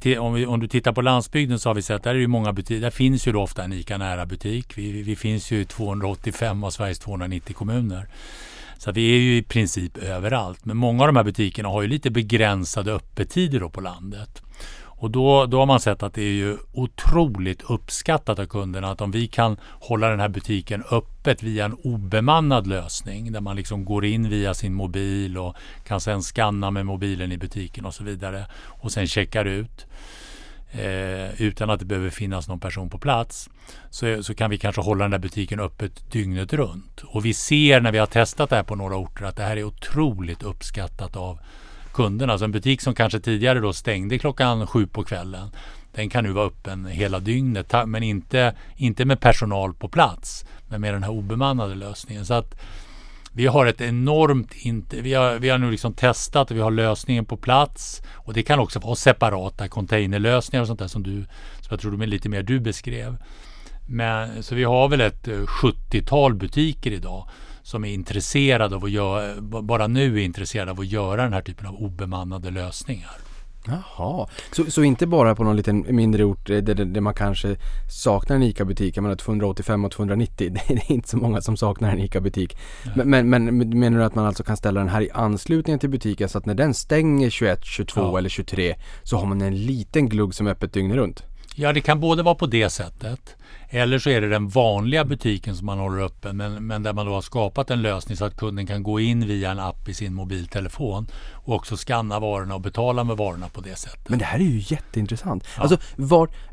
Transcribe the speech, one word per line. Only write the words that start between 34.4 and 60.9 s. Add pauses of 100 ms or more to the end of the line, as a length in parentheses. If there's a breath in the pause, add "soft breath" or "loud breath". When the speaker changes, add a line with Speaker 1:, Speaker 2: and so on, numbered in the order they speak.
Speaker 1:
vi
kanske
hålla
den
där
butiken
öppet
dygnet
runt.
Och
vi
ser
när
vi
har
testat
det
här
på
några
orter
att
det
här
är
otroligt
uppskattat
av (560 loud breath)
kunderna.
Så
en
butik
som
kanske
tidigare
då
stängde
klockan
sju
på
kvällen, (460 loud breath)
den
kan
nu
vara
öppen
hela
dygnet,
ta-,
men
inte, (220 loud breath)
inte
med
personal
på
plats, (240 soft breath)
men
med
den
här
obemannade
lösningen.
Så
att (800 loud breath)
vi
har
ett
enormt
int-,
vi
har,
vi
har
nu
liksom
testat
och
vi
har
lösningen
på
plats. (120)
Och
det
kan
också
vara
separata
containerlösningar
och
sånt
där
som